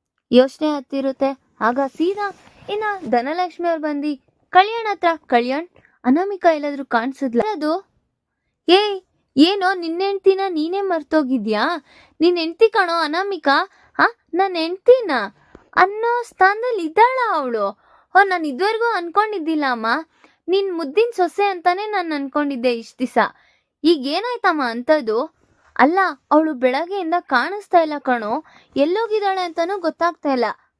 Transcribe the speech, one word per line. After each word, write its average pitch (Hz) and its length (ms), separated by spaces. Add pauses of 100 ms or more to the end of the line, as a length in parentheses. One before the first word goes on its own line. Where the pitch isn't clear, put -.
(300)
ಯೋಚನೆ 269 380
ಆಗ್ತಿರುತ್ತೆ. 269 600 (300)
ಆಗ 240 200 (160)
ಸೀದಾ 392 320 (400)
ಇನ್ನ 415 160 (260)
ಧನಲಕ್ಷ್ಮಿ 330 580
ಅವ್ರು 330 140
ಬಂದು 294 300 (400)
ಕಲ್ಯಾಣ್ 440 340
ಹತ್ರ, 392 220 (180)
"ಕಲ್ಯಾಣ್, 262 420 (360)
ಅನಾಮಿಕಾ 359 480
ಎಲ್ಲಾದ್ರೂ 285 320
ಕಾಣಿಸಿದ್ಲ?" 240 580 (100)
ಅದು, 302 200 (960)
"ಏಯ್, 392 300 (380)
ಏನೋ 359 380
ನಿನ್ 339 280
ಹೆಂಡ್ತಿನ 392 460
ನೀನೇ 339 320
ಮರ್ತೋಗಿದ್ಯಾ? 269 840 (560)
ನಿನ್ 349 180
ಹೆಂಡ್ತಿ 339 300
ಕಣೋ 359 320
ಅನಾಮಿಕಾ, 320 540 (440)
ಹಾ, - 80 (280)
ನನ್ 370 220
ಹೆಂಡ್ತಿನ 381 560 (640)
ಅನ್ನೋ 440 460
ಸ್ಥಾನದಲ್ಲಿ 427 600
ಇದ್ದಾಳ 440 360 (140)
ಅವಳು. 233 340 (480)
ಓ, 381 100
ನಾನ್ 359 220
ಇದುವರೆಗೂ 415 500
ಅನ್ಕೊಂಡಿದ್ದಿಲ್ಲ 339 720
ಅಮ್ಮ, 226 160 (640)
ನಿನ್ 392 260
ಮುದ್ದಿನ 330 420
ಸೊಸೆ 370 280
ಅಂತಾನೆ 370 420
ನಾನ್ 359 260
ಅನ್ಕೊಂಡಿದ್ದೆ 277 640
ಇಷ್ಟ್ - 200
ದಿಸ. 247 200 (640)
ಈಗ 302 220
ಏನಾಯ್ತಮ್ಮ 370 580
ಅಂಥದ್ದು? 240 540 (580)
ಅಲ್ಲ, 320 220 (320)
ಅವಳು 311 240
ಬೆಳಗ್ಗೆಯಿಂದ 320 640
ಕಾಣಿಸ್ತಾ 349 600
ಇಲ್ಲ 302 180
ಕಣೋ, 233 340 (440)
ಎಲ್ಲೋಗಿದ್ದಾಳೆ 392 640
ಅಂತಾನೂ 349 380
ಗೊತ್ತಾಗ್ತಾ 330 540
ಇಲ್ಲ." 247 120 (360)